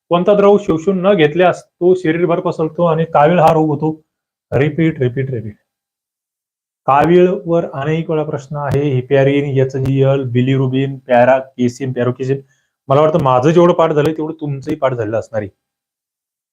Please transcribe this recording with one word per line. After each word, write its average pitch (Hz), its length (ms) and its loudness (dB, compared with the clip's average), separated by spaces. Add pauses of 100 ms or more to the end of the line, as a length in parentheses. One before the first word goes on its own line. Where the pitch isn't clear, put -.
कोणता 180 260 2
द्रव 202 220 4
शोषून 185 480 -2
न 160 80 4
घेतल्यास 160 540 2
तो 180 280 2
शरीरभर 170 440 -2
पसरतो 170 460 -4
आणि 165 200 0
कावीळ 160 340 2
हा 165 140 4
रोग 156 160 0
होतो. 156 360 -4 (460)
रिपीट, 151 480 0
रिपीट, 131 320 -4
रिपीट. 110 240 -10 (1300)
कावीळवर 170 840 2
अनेक 156 360 -6
वेळा 156 140 -2
प्रश्न 147 340 -10
आहे. 143 320 -2
हिपॅरिन, 135 560 0 (140)
एचजीएल, 135 720 0
बिलिरुबिन, 135 680 0
पॅरा, 123 400 4
केसिन, 123 540 -6
पॅरोकेसिन. 127 480 -4 (480)
मला 139 120 4
वाटतं 156 220 2
माझं 127 260 2
जेवढं 175 240 4
पाठ 165 180 0
झालंय 151 220 0
तेवढं 156 280 -8
तुमचंही 139 360 -8
पाठ 131 160 -2
झालेलं 110 260 -4
असणार 107 220 -8
आहे. 98 80 -8 (1040)